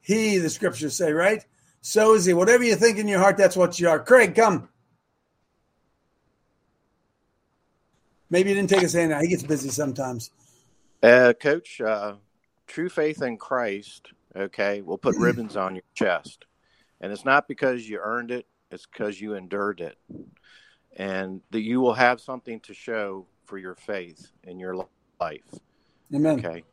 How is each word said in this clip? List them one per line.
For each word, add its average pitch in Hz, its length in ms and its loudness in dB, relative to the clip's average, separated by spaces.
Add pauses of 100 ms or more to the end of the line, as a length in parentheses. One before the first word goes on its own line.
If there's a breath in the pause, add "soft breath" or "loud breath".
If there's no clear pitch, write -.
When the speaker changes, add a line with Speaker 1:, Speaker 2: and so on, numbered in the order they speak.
Speaker 1:
he, 214 360 0
the 165 120 0
scriptures 151 440 -4
say, 160 180 0
right? 190 320 0 (360)
So 220 340 4
is 208 120 4
he. 185 80 4
Whatever 220 280 6
you 226 140 2
think 208 220 4
in 214 100 -2
your 202 120 0
heart, 196 160 6
that's 190 200 4
what 175 240 0
you 175 80 4
are. 156 100 4
Craig, 226 380 6
come. 202 320 2 (3500)
Maybe 190 200 2
you 196 60 0
didn't 196 140 -2
take 196 120 4
his 170 100 0
hand 170 200 0
out. 147 100 -2
He 165 60 0
gets 175 140 -2
busy 143 260 -4
sometimes. 127 600 -6 (720)
Speaker 2:
Uh, 120 360 8
Coach, 151 420 -4
uh, 104 340 -6 (520)
true 170 220 -8
faith 156 340 -4
in 120 160 -6
Christ, 107 680 -8 (260)
okay, 101 480 -4
will 92 160 -8
put 123 180 -2
Speaker 1:
<clears throat> - 20 -4
Speaker 2:
ribbons 117 380 -2
on 92 180 -4
your 92 100 -16 (100)
chest. 87 520 -4 (540)
And 98 120 -10
it's 101 120 -12
not 139 240 2
because 123 400 -4
you 104 140 -10
earned 117 280 -8
it, 123 160 -10 (240)
it's - 160 -20
'cause 104 340 -10
you 107 140 -10
endured 98 460 -6
it. 82 160 -14 (1000 soft breath)
And 95 540 -8
that 113 100 -6
you 113 200 -2
will 123 140 2
have 123 260 0
something 120 400 -14
to - 140 -20
show 101 520 -10 (180)
for 101 140 -16
your 92 160 -14
faith 90 520 -12 (180)
in 90 140 -18
your 92 180 -10
li-, 92 80 -8 (360)
life. 78 220 -10 (720)
Speaker 1:
Amen. 147 240 0
Speaker 2:
Okay. 85 340 -10